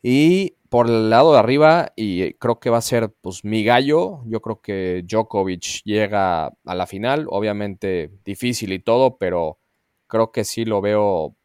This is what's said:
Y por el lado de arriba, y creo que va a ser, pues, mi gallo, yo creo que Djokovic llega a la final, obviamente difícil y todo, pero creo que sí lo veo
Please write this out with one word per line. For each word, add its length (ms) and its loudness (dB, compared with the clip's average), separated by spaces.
Y 540 2
por 160 2
el 240 2
lado 240 6
de 60 8
arriba, 560 4
y 380 -2
creo 260 -2
que 100 -4
va 80 2
a 20 2
ser, 300 -2
pues, 240 -14
mi 180 -2
gallo, 600 0
yo 160 -6
creo 220 -10
que 420 -4
Djokovic 800 -4
llega 640 0
a 280 -12
la 120 -4
final, 420 -4
obviamente 840 -4
difícil 480 -6
y 60 -6
todo, 400 0
pero 400 -4
creo 260 -2
que 120 -4
sí 200 -6
lo 160 -2
veo 540 0